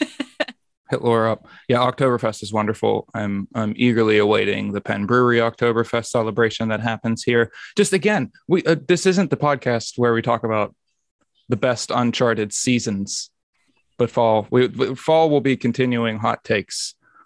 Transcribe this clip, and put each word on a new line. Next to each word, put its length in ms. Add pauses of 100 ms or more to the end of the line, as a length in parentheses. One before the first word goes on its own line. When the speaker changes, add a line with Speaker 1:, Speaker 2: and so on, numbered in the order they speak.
Speaker 1:
yeah. 60 (120)
Speaker 2:
<laughs> 0 (720)
Speaker 1:
Hit 120
Laura 300
up. 140 (220)
Yeah, 100
Oktoberfest 640
is 100
wonderful. 640
I'm, 400
I'm 220
eagerly 420
awaiting 540
the 80
Penn 260
Brewery 320
Oktoberfest 680
celebration 640
that 120
happens 420
here. 300 (240)
Just 160
again, 400 (160)
we, 160
uh, 100 (140)
this 180
isn't 240
the 60
podcast 600
where 160
we 80
talk 220
about 320 (760)
the 80
best 360
uncharted 600
seasons, 800 (680)
but 120
fall, 400
we, 160
we, 300
fall 340
will 100
be 160
continuing 600
hot 240
takes 520 (320)